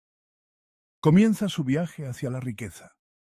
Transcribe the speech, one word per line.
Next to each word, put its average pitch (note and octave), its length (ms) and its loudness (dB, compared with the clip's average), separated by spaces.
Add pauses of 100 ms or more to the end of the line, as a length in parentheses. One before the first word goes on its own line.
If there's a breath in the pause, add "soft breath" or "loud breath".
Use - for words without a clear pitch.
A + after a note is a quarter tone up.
(1000)
Comienza G3+ 480 4
su D#3+ 140 -4
viaje C#3+ 460 -4
hacia B2+ 200 -8
la B2+ 120 -6
riqueza. A#2 560 -12 (360)